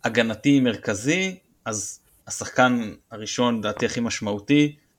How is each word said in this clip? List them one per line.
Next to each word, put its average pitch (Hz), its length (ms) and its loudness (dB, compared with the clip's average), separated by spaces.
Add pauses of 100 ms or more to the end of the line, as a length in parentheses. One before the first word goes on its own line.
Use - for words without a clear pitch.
ההגנתי 117 560 2
מרכזי, 127 760 -2 (280)
אז 107 360 -8 (260)
השחקן 120 680 0 (180)
הראשון, 113 500 -2
דעתי 107 260 -2
הכי 113 140 -2
משמעותי, 117 760 0 (220)